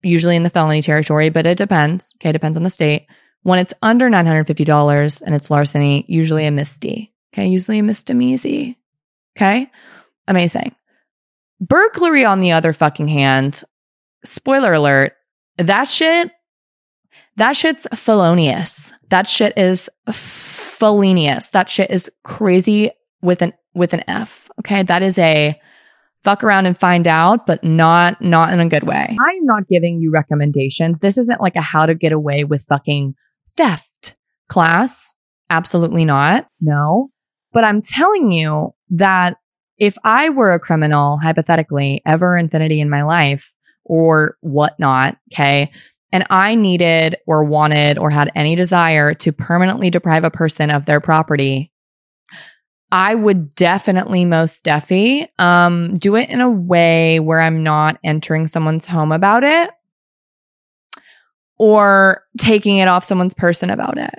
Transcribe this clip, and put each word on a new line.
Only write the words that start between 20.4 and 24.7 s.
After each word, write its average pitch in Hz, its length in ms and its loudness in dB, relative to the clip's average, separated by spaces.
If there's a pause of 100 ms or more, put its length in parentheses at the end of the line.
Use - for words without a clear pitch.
That 185 200 0
shit - 220 -4
is 180 180 -6 (140)
crazy 208 680 0 (300)
with 175 200 0
an, 175 120 -4 (200)
with 175 200 -2
an 170 140 -6
F. - 420 -10 (100)
Okay? 202 240 -2